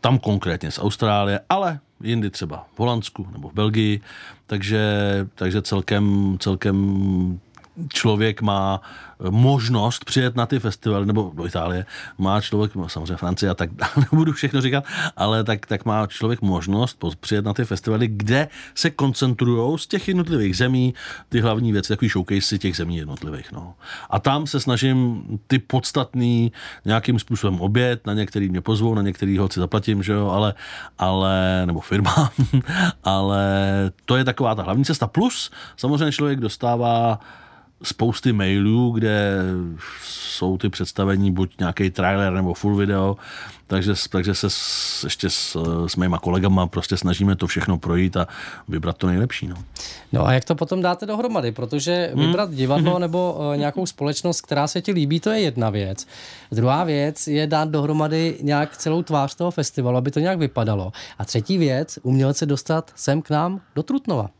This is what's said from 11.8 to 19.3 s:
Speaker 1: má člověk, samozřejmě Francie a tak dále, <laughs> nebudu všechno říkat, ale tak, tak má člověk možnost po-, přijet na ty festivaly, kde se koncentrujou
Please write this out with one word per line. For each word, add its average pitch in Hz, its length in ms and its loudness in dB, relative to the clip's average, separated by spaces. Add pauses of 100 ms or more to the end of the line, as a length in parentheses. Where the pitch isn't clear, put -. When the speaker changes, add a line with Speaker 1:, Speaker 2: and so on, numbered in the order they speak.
Speaker 1:
má 98 240 2
člověk, 104 300 0 (160)
samozřejmě 85 300 -6
Francie 92 320 0
a 90 40 0
tak 85 200 -4
dále, - 220 -4
<laughs> 143 160 6
nebudu 160 220 4
všechno 135 280 -2
říkat, 135 220 0 (340)
ale 107 260 2
tak, 107 220 -2
tak 104 200 -4
má 107 220 0
člověk 113 340 -2
možnost 98 580 0
po-, 85 200 -4
přijet 104 260 -2
na 104 80 0
ty 120 120 -2
festivaly, 110 420 0
kde 110 400 0 (280)
se - 140 0
koncentrujou 127 880 2